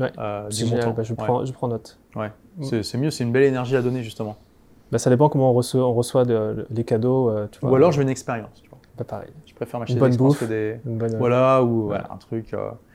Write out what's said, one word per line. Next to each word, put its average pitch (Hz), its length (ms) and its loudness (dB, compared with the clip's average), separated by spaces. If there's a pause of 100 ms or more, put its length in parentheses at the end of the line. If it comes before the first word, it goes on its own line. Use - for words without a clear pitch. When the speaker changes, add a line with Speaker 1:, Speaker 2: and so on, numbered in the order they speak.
Speaker 1:
Ouais. 127 180 -2
Speaker 2:
euh, 104 320 -6
Speaker 1:
C'est 110 140 -4
Speaker 2:
du 113 60 0
Speaker 1:
génial. 117 160 0
Speaker 2:
montant. 113 100 -2
Speaker 1:
Bah, 113 80 -2
je 117 80 -6
Speaker 2:
Ouais. 113 120 -8
Speaker 1:
prends, 123 200 0
je 131 80 -6
prends 131 160 -6
note. 113 300 -10 (180)
Speaker 2:
Ouais. 107 160 -8 (260)
Speaker 1:
Mm. 147 60 -10
Speaker 2:
C'est, 117 180 -2
c'est 120 160 -6
mieux, 147 120 0
c'est 131 140 -6
une 117 80 -2
belle 135 120 6
énergie 131 320 2
à 123 60 2
donner, 123 200 -2
justement. 107 340 -10 (540)
Speaker 1:
Bah, 117 80 0
ça - 100 0
dépend 127 200 6
comment 135 220 2
on 120 40 4
reçoit, 123 320 0
on 120 80 0
reçoit 120 300 2
de, 110 460 -2
les 117 140 -4
cadeaux, 123 460 0
euh, 107 200 -2
tu - 140 -20
Speaker 2:
Ou 127 40 0
Speaker 1:
vois. 131 100 4
Speaker 2:
alors, 165 140 6
je 143 60 -2
veux 143 40 2
une 135 80 0
expérience, 120 520 -8
tu - 60 -20
vois. - 100 -20 (200)
Speaker 1:
Bah, 120 60 -8
pareil. - 260 -12 (160)
Speaker 2:
Je - 80 -20
préfère 120 220 -8
Speaker 1:
Une 120 60 -6
Speaker 2:
m'acheter 117 120 -2
des 120 60 2
Speaker 1:
bonne 131 80 6
Speaker 2:
expériences 127 300 6
Speaker 1:
bouffe, - 100 -4
Speaker 2:
que 110 40 -4
des, 110 320 -4
Speaker 1:
une 113 140 -6
bonne, 113 160 -2
euh, 110 40 -4
Speaker 2:
voilà, 127 440 4
ou, 117 200 2
Speaker 1:
ouais. 107 40 -2
Speaker 2:
voilà, 101 260 -4
un 95 40 -14
truc, 113 360 -10
euh, 104 180 -6 (240)